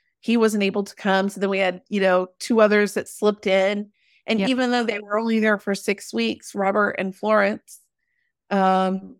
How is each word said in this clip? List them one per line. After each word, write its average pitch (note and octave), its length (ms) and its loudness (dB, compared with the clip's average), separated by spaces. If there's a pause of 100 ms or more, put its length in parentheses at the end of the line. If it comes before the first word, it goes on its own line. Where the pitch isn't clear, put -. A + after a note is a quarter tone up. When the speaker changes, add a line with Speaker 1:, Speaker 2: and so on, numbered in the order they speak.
(200)
Speaker 1:
he A3+ 160 -2
wasn't A3 280 2
able G3 200 -2
to - 120 -12
come. F#3+ 340 0
So G3+ 100 -10
then G3 100 -2
we G3 100 -2
had, F#3 280 -2
you G3+ 140 -2
know, F#3 260 2 (120)
two A3+ 200 0
others G#3 360 4
that - 120 -6
slipped G#3 400 -2
in. G3+ 440 0 (360)
And A3+ 120 0
Speaker 2:
Yep. G3 100 0
Speaker 1:
even B3+ 220 0
though B3 120 0
they G#3+ 160 -4
were G#3 200 -4
only A3+ 200 0
there G#3+ 200 2
for G3+ 160 -4
six - 360 -6
weeks, A3+ 440 -4
Robert G3+ 420 0
and F#3+ 180 -6
Florence, G#3 640 -2 (680)
um, F#3+ 720 0